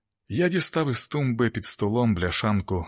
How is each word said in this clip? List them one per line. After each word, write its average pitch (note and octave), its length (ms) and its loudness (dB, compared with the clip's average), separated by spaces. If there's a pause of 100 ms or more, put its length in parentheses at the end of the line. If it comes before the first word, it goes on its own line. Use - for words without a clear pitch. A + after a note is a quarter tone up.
(300)
Я E3 200 2
дістав E3 400 0
із - 180 -2
тумби B2 420 0
під - 160 -6
столом A2 500 2
бляшанку F2+ 720 -2